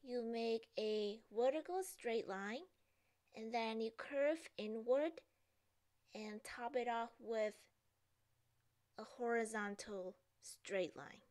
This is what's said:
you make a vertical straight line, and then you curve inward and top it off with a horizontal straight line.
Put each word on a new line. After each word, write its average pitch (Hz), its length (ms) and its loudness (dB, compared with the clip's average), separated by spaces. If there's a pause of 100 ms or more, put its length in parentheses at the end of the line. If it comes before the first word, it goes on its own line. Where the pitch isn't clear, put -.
you 247 180 0
make 226 460 0 (100)
a 214 420 0 (140)
vertical 302 480 2
straight 233 460 -2
line, 208 380 -4 (680)
and 220 180 -8
then 226 280 2
you 226 160 0
curve 294 520 2 (100)
inward 233 540 2 (1000)
and 214 300 -8
top 247 320 -4
it 240 100 2
off 233 320 0
with 214 360 0 (1400)
a 220 60 -10
horizontal 214 1120 -2 (260)
straight - 520 -2
line. - 360 -14